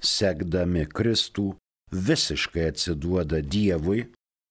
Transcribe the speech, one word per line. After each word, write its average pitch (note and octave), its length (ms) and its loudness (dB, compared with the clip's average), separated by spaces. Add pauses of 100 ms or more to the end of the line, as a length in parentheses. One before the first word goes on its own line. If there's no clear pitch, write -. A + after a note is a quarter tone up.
sekdami F2 880 0
Kristų, G#2 640 0 (400)
visiškai F#2 840 0
atsiduoda E2 680 -2
Dievui, F#2 640 0 (480)